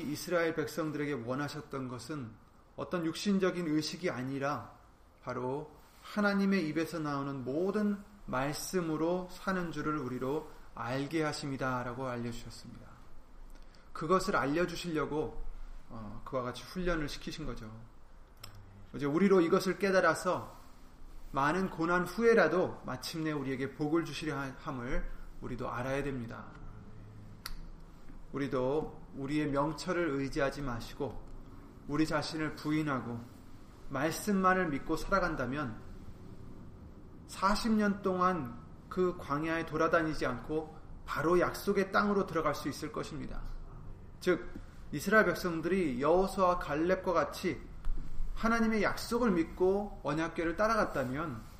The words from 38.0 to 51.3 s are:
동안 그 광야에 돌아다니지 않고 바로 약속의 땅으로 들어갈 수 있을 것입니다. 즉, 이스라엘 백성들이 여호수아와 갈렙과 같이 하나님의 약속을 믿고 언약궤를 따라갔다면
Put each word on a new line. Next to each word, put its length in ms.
동안 540
그 300
광야에 480
돌아다니지 600
않고 520
바로 340
약속의 520
땅으로 360
들어갈 260
수 160
있을 220
것입니다. 500
즉, 280
이스라엘 340
백성들이 720
여호수아와 600
갈렙과 540
같이 460
하나님의 480
약속을 480
믿고 720
언약궤를 520
따라갔다면 880